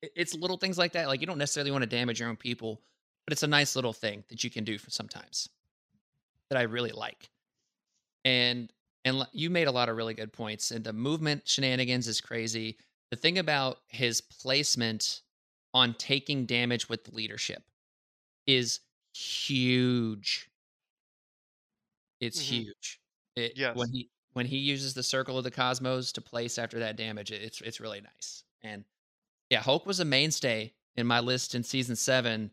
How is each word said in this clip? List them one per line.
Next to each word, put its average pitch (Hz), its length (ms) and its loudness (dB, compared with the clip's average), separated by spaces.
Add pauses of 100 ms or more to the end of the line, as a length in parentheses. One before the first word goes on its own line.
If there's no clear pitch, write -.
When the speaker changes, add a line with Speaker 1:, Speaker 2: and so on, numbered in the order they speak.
Speaker 1:
it, 160 140 -12
it's 170 180 -2
little 180 240 -2
things 190 180 0
like 175 160 4
that. 165 160 0
Like, 135 140 2
you 156 40 -4
don't 180 120 -2
necessarily 143 320 0
wanna 135 160 2
damage 120 340 0
your 117 80 -2
own 113 80 -4
people, 113 460 -6 (420)
but - 80 -2
it's 147 120 0
a - 20 2
nice 147 300 4
little 123 180 0
thing 101 340 -6
that - 160 -6
you 120 60 -4
can 113 140 -6
do 107 120 -4
for - 140 -14
sometimes - 580 -8 (1000)
that 135 80 2
I 123 40 4
really 120 300 -2
like. 113 380 -10 (960)
And, 123 440 2 (360)
and 131 140 2
l-, 127 120 -4
you 165 160 -2
made 170 200 4
a 135 40 2
lot 123 160 2
of 113 80 -2
really 113 160 -4
good 110 220 -10
points, 107 360 -4
and 117 140 -4
the 113 80 -6
movement 147 560 -2
shenanigans 127 600 2
is 107 120 0
crazy. 113 560 -4 (340)
The 127 60 -6
thing 170 220 4
about 143 400 2 (100)
his 117 320 0
placement 127 1000 0 (500)
on 123 220 8
taking 139 500 0
damage 120 460 0
with 117 240 -6
leadership 110 480 -6 (840)
is 127 340 4 (360)
huge. 123 1300 2 (1700)
It's 117 220 -4
Speaker 2:
Mm-hmm. 135 120 -2
Speaker 1:
huge. - 460 -8 (360)
It, 117 200 -4
Speaker 2:
Yes. 127 200 0
Speaker 1:
when 123 160 0
he, 123 180 -8 (220)
when 123 140 -2
he 135 120 -2
uses 139 360 -2
the 127 80 -6
Circle 131 360 -2
of 127 60 -4
the 127 60 -4
Cosmos 127 640 0
to - 80 -8
place 120 380 -6
after 117 220 -4
that 110 160 -2
damage, 107 360 -6
it, 104 100 -8
it's, 110 180 -12
it's 113 200 -10
really 107 200 -8
nice. - 440 -16 (180)
And, 104 220 -10 (680)
yeah, 117 100 6
Hulk 135 260 2
was 190 140 0
a 180 40 4
mainstay 131 680 2 (240)
in 120 100 0
my 120 140 4
list 123 340 -2
in 120 100 -2
season 123 320 -2
seven 117 560 2